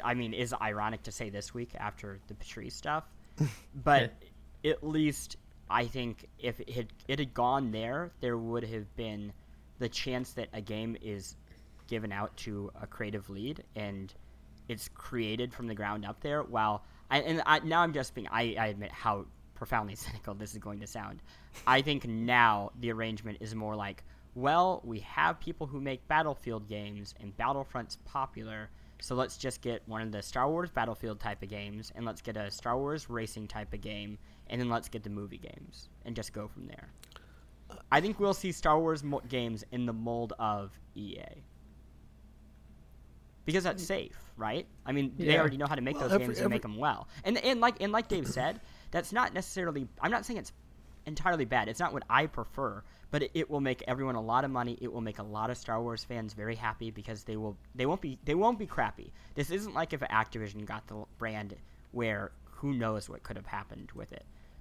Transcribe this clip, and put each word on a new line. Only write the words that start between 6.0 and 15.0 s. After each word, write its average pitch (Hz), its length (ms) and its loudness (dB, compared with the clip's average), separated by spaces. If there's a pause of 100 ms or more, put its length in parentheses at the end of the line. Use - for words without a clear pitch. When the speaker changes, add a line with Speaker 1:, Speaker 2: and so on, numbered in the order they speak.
Speaker 1:
if 123 220 -2
it - 80 -10
had, 120 200 -4 (200)
it 135 120 2
had 131 120 -2
gone 127 380 4
there, 123 500 -2
there 120 160 2
would 117 280 0
have 110 320 -6
been 104 360 -4 (460)
the 120 100 0
chance 127 440 -2
that 117 200 -4
a 110 80 -6
game 110 400 -2
is 101 360 -8 (500)
given 110 260 -2
out 101 260 -2
to 104 320 -4 (120)
a - 40 -8
creative 104 440 -4
lead 110 340 -6 (120)
and 98 360 -6 (560)
it's 113 260 -6
created 120 600 -2